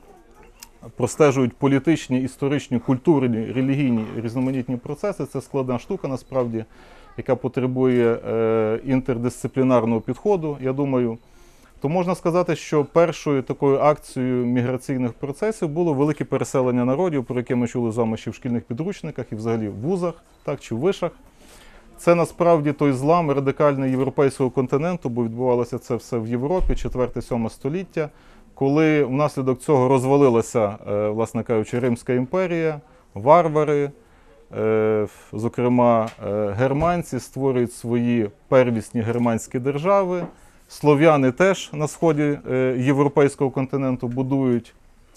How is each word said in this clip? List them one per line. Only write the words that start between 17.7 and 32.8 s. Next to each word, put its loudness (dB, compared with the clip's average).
з -10
вами 0
ще -10
в -10
шкільних -6
підручниках -8
і -8
взагалі -4
в -8
вузах, -4
так, -6
чи -10
в -4
вишах. -2
Це 2
насправді 2
той 0
злам 2
радикальний 0
європейського 0
континенту, -2
бо -2
відбувалося -2
це -6
все -6
в -4
Європі, 0
четверте-сьоме -4
століття, -6
коли 2
внаслідок 0
цього 2
розвалилася, 4
е, 0
власне -2
кажучи, -2
Римська -2
імперія, -2